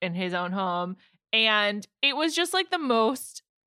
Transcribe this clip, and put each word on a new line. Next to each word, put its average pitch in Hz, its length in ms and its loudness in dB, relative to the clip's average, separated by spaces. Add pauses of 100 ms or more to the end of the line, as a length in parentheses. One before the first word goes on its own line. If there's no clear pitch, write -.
in 175 140 -4
his 180 180 -4
own 180 200 -2
home. 180 440 -2 (380)
And 208 520 2 (160)
it 277 140 2
was 311 180 2
just, 339 200 0
like, 370 160 0
the 359 80 0
most 247 640 0 (240)